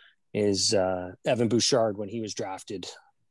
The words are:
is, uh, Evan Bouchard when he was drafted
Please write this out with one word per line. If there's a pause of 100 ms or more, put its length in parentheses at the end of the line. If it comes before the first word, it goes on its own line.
(340)
is,
uh, (140)
Evan
Bouchard
when
he
was
drafted (440)